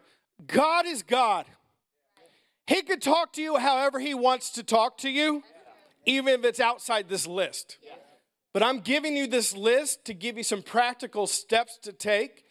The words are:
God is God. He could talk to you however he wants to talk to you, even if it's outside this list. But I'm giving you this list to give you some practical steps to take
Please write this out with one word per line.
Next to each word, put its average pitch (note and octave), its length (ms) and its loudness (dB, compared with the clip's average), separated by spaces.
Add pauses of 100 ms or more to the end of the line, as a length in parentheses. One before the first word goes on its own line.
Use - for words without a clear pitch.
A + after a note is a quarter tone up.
(460)
God D#4+ 400 2
is C#4+ 160 -6
God. A3+ 440 0 (1200)
He F4+ 160 2
could D#4 180 -4
talk D#4+ 320 0
to D4+ 100 -8
you D#4 140 0
however C4+ 420 0
he C#4+ 140 -4
wants B3+ 380 0
to A#3 120 -10
talk A3+ 360 2
to C4+ 100 -6
you, D4 340 0 (640)
even C4 360 2
if A#3 40 -2
it's A#3+ 160 0
outside A#3 480 -2
this F3 180 -4
list. F3 520 -6 (760)
But G3 100 0
I'm B3+ 180 2
giving C#4+ 360 0
you C#4 100 0
this A3+ 280 0
list A#3+ 500 0
to A3+ 80 -10
give G#3 240 -8
you A#3 60 -8
some G3+ 200 -4
practical A#3 640 -2
steps - 520 0
to G3+ 160 -16
take G#3 560 -2